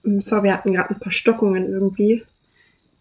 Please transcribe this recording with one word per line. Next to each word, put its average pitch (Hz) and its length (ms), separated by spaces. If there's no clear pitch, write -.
Ähm, 202 160
sorry, 202 240
wir 190 100
hatten 190 180
gerade 185 180
ein 196 100
paar 185 120
Stockungen 196 560
irgendwie. 196 540